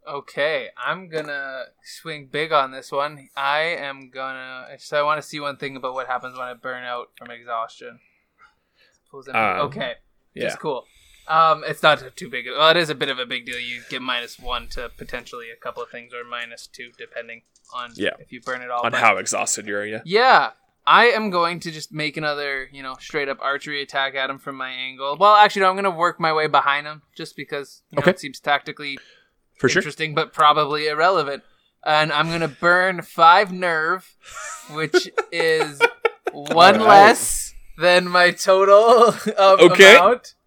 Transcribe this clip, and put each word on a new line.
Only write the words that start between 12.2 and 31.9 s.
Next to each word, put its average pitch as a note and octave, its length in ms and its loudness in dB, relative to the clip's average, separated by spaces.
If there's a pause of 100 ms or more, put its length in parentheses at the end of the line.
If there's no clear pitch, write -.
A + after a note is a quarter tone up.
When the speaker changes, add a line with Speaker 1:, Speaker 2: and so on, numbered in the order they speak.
Speaker 1:
big. B2 180 -12
Well, C#3+ 220 0
it E3 80 4
is E3 140 -2
a D3 40 -6
bit C#3 140 -6
of C3 100 -6
a B2+ 60 -8
big A#2+ 220 -10
deal. B2 120 -12
You A#2+ 300 -12
get C3 140 -10
minus B2 360 -8
one B2 340 -10
to A#2+ 260 -12
potentially A#2+ 520 -16
a A#2 60 -20
couple A#2+ 260 -14
of A#2 60 -14
things, A#2+ 240 -20
or A#2+ 100 -14
minus A#2+ 440 -14
two, B2 320 -20
depending A#2 440 -18 (300)
on B2 220 -14
Speaker 2:
Yeah. G2 240 -8
Speaker 1:
if - 120 -20
you B2 120 -20
burn B2+ 180 -10
it B2 100 -16
all. A#2+ 140 -6
Speaker 2:
On A#2 60 -2
Speaker 1:
But B2 100 -4
Speaker 2:
how G#2+ 160 4
exhausted G#2 500 -6
you G#2 120 -10
are, G#2 80 -8
yeah. A2 180 -12
Speaker 1:
yeah, F#3+ 460 2 (360)
I F#3 200 4
am A3 240 -2
going E3+ 300 -2
to E3+ 100 -12
just D#3 220 -16
make D3+ 260 -8
another, C#3+ 520 -8
you C#3 120 -20
know, C3 180 -14
straight C#3+ 300 -8
up C3 100 -8
archery C#3+ 400 -6
attack C3+ 360 -6
at C3+ 120 -6
him C3+ 100 -10
from C#3 180 -14
my C3 120 -12
angle. C3 500 -10
Well, G#3 160 6
actually, G#3 280 4
no, F#3+ 80 4
I'm F#3+ 60 -4
gonna G3 140 -2
work E3+ 300 -2
my D#3+ 140 0
way D#3 120 0
behind C#3+ 400 0
him, D3+ 140 -16 (160)
just D#3+ 200 -16
because, C#3+ 440 -14 (100)
you - 60 -8
know, C#3+ 60 -4
Speaker 2:
Okay. D#3+ 80 4
Speaker 1:
it F#3 100 -4
seems C#3 180 -16
tactically C#3+ 600 -6 (600)
Speaker 2:
For C3 120 0
sure. E3+ 100 0
Speaker 1:
interesting, D#3 340 -8
but D#3+ 200 -4
probably D3+ 540 2
irrelevant. D3+ 540 0 (440)
And D3+ 260 0